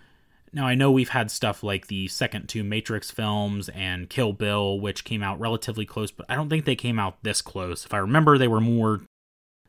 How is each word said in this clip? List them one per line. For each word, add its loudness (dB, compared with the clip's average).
Now, -4
I 2
know 6
we've 4
had -2
stuff -2
like -4
the -4
second -4
two -6
Matrix -4
films -2
and -6
Kill 0
Bill, 0
which -4
came -4
out -4
relatively -4
close, -6
but -16
I -4
don't -2
think 0
they 2
came -2
out -2
this -2
close. -8
If -4
I 0
remember, 6
they 6
were 4
more 2